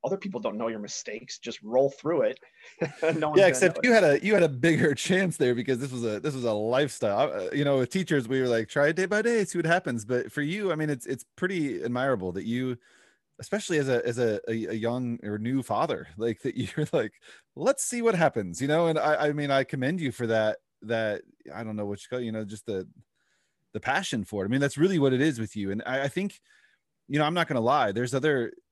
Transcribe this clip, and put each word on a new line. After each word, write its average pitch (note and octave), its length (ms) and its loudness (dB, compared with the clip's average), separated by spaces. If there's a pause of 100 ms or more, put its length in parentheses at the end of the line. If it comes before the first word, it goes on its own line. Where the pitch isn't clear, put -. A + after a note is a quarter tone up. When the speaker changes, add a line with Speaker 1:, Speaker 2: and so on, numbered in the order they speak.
Speaker 1:
other D#3+ 140 -2
people F#3+ 220 -6
don't G#2 180 -6
know A#2 100 -2
your A2 120 -4
mistakes. A2 600 -12
Just - 240 -12
roll B2 280 2
through D3 320 -2
it. - 160 -2 (400)
<laughs> D#3+ 340 -2
No D3+ 160 0
one's F3+ 160 8
Speaker 2:
Yeah, - 20 8
Speaker 1:
gonna D3 140 4
Speaker 2:
except F3+ 160 4
Speaker 1:
know - 60 -8
Speaker 2:
you B3 80 6
Speaker 1:
it. - 20 8
Speaker 2:
had G#3+ 100 8
a, C#3+ 200 6
you G#3 100 4
had F#3+ 100 6
a D#3+ 60 4
bigger D3+ 460 4
<laughs> - 0 -
chance F#3 420 0
there B2 180 4
because B2 240 -2
this C3+ 120 -6
was B2 120 -6
a, G#2+ 160 -2
this D3 140 -4
was C3 100 -6
a A#2 100 2
lifestyle. A#2 800 0
Uh, F2+ 220 -4
you C#3+ 100 0
know, C#3 160 4
with B2 100 0
teachers, D3+ 380 0
we C3 140 0
were B2+ 60 2
like, A2+ 200 2
"Try C#3+ 220 2
it E3+ 60 0
day F#3 100 0
by G#3 160 0
day, A#3 240 2
see - 120 -6
what E3 80 0
happens." D#3+ 400 0
But B2 260 -2
for D3 100 -4
you, F#3 300 -2
I D#3+ 40 0
mean, D3+ 140 -2
it's, C#3 160 -4
it's C3+ 180 -6 (120)
pretty E3 480 -2
admirable A#2+ 500 0
that G2 120 -6
you, B2 320 -2 (640)
especially F#3 400 -2
as C3+ 100 0
a, A#2+ 180 2
as A#2 120 -4
a, A2+ 300 0
a, A2+ 180 -2
a F2 80 -6
young A#2 480 -4
or G#2 160 -4
new B2+ 240 -2
father, B2 440 -2 (100)
like, A2+ 240 -2
that - 160 -6
<laughs> G#2+ 200 -4
you're D3+ 160 -2
like, A2+ 200 0 (420)
"Let's - 300 0
see A#3+ 180 -4
what A3+ 120 4
happens," A2 460 0
you C3+ 80 -2
know? E3 180 4
And D#3 120 2
I, D3+ 300 2
I D3+ 40 -2
mean, C#3+ 180 -2
I C3+ 140 4
commend D3 360 -2
you C3+ 100 -2
for A#2+ 160 -4
that, A2 320 2 (240)
that, G#2+ 400 -2 (300)
I A2 100 -10
don't A2 140 -8
know G#2 100 -4
what G2+ 160 -8
you - 60 -20
call B2+ 100 -4
it, B2 60 -6
you A2 80 -6
know, A2 120 -6
just G#2 220 -14
the, F#2+ 220 -6 (840)
the G#2 60 -6
passion C3+ 440 -2
for G2 200 -4
it. G2 40 -2
I - 20 -4
mean, C3 120 2
that's C#3 160 -2
really F3 220 4
what C3+ 140 4
it B2+ 80 2
is C#3+ 180 2
with G#2+ 160 -6
you. G2 160 -4
And G#2 140 -6
I, C3+ 180 -2
I C#3+ 40 -2
think, F#3+ 320 -6 (680)
you C#3+ 120 0
know, D3+ 60 4
I'm D#3+ 100 0
not E3+ 120 0
gonna B2+ 140 0
lie, A#2+ 320 2
there's A#2+ 220 -2
other C3 380 0 (180)